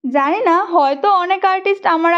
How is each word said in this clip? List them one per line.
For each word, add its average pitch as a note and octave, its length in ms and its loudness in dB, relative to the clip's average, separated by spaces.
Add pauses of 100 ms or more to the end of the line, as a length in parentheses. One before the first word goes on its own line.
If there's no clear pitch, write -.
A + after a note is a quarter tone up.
(160)
জানি D4 320 0
না, E4 80 2 (180)
হয়তো C#4+ 340 2 (140)
অনেক F#4 220 -2
আর্টিস্ট F#4+ 400 -2 (100)
আমার E4 240 0